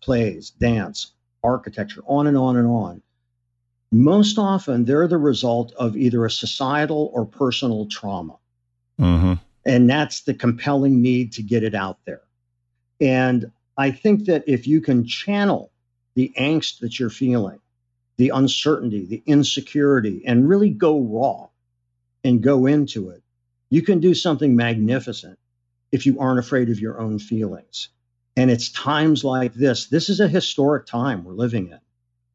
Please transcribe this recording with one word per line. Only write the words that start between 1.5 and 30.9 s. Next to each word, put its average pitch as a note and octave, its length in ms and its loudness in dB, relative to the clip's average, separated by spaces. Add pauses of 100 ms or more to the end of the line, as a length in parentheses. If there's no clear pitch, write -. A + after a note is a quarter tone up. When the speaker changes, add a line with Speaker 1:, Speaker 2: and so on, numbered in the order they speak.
Speaker 1:
on C#3+ 200 0
and C#3+ 100 2
on B2+ 200 2
and A#2+ 100 2
on, G2 340 -4 (880)
most F#3+ 460 6
often F3+ 480 0
they're D3 220 2
the D#3 120 0
result A#2+ 540 0
of A#2 220 -4
either A#2+ 300 0
a A2 60 -2
societal D3 840 -4
or A#2 120 -4
personal A#2 600 -4
trauma. F#2+ 520 -10 (600)
Speaker 2:
Mm-hmm. F2 340 4 (340)
Speaker 1:
And B2 220 6
that's C#3+ 320 -2
the C3+ 140 -4
compelling C3+ 680 0
need B2 320 0
to A2+ 80 -12
get G#2+ 220 -2
it G#2+ 100 -4
out F#2+ 320 -6
there. D#2 160 -14 (800)
And B2+ 500 0 (260)
I C3+ 140 0
think G#3 340 0
that D#3+ 220 0
if B2+ 200 0
you D#3 120 4
can B2 260 0
channel G3+ 680 -2 (420)
the C3 260 0
angst D3+ 400 -2
that A#2 200 -10
you're A#2+ 100 -2
feeling, A#2+ 500 -2 (580)
the B2+ 120 4
uncertainty, B2+ 760 -2
the G#2+ 200 -10
insecurity, C#3 1000 0
and B2 220 4
really G3+ 220 4
go D#3 300 2
raw A2+ 480 -4 (760)
and B2 200 2
go C3 240 4
into C3+ 420 0
it, F2 140 -20 (460)
you D#3 120 4
can F3+ 180 2
do F3 140 4
something D3 420 2
magnificent A#2 840 -2 (520)
if B2 140 -2
you C3+ 140 2
aren't C3 200 0
afraid A#2+ 300 0
of A2 100 -2
your A2+ 220 -8
own G#2+ 180 -4
feelings. G#2 720 -8 (480)
And B2+ 140 4
it's A#2+ 180 -2
times D3+ 540 0
like C3 320 -2
this, B2+ 320 0
this E3 220 -2
is F#3 100 0
a G3+ 80 4
historic D3 580 0
time A#2+ 380 -4